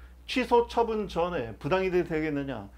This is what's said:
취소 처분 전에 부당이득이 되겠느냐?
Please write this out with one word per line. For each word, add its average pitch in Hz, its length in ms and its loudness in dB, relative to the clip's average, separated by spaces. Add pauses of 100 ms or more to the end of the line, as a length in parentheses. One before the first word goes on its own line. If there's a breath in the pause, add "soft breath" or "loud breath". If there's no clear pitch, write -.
(260 soft breath)
취소 233 400 2
처분 220 400 0
전에 165 500 -2
부당이득이 180 520 0
되겠느냐? 139 680 -4